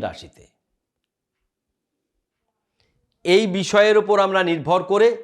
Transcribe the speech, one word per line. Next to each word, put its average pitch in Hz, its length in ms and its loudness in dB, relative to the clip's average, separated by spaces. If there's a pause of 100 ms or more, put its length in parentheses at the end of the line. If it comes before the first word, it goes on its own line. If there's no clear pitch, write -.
রাশিতে। - 420 -14 (2750)
এই 185 220 4
বিষয়ের 202 500 0
উপর 208 220 2
আমরা 190 240 0
নির্ভর 170 400 -2
করে 208 260 2 (140)